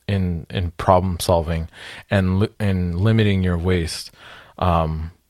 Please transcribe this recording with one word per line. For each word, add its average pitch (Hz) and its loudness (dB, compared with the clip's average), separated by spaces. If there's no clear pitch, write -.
in, 90 -2
in 87 -4
problem 92 2
solving 82 0
and 92 2
li-, - -2
and 90 0
limiting 104 2
your 90 0
waste. 85 -2
Um, 82 0